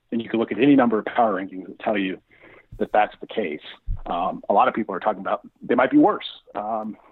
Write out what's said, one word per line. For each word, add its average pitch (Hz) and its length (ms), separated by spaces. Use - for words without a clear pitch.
And 117 100
you 113 80
can 113 100
look 113 120
at - 80
any 143 160
number 120 240
of 101 60
power 113 280
rankings 92 340
that - 120
tell 110 180
you 92 220
that - 140
that's 107 300
the 101 60
case. 80 340
Um, 87 440
a - 40
lot 113 140
of 127 60
people 104 220
are 87 40
talking 98 220
about 95 260
they 117 140
might 127 160
be 294 60
worse. - 280
Um, 107 420